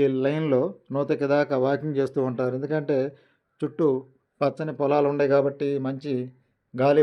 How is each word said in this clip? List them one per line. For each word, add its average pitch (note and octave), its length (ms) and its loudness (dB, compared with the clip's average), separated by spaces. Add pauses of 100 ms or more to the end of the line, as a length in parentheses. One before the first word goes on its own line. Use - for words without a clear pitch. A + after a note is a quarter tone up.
(240)
లైన్లో C#3+ 380 2 (300)
నూతకి C#3 340 -2 (100)
దాకా C#3+ 180 0 (120)
వాకింగ్ C#3 340 -2
చేస్తూ C3+ 200 -2 (100)
ఉంటారు. B2+ 280 -2
ఎందుకంటే D3 400 -2 (600)
చుట్టూ D3+ 280 0 (520)
పచ్చని D3+ 400 -2
పొలాలు C#3+ 320 2
ఉన్నాయి C#3+ 220 0
కాబట్టి C#3+ 340 0 (180)
మంచి C3+ 260 -6 (680)
గాలి C#3+ 220 6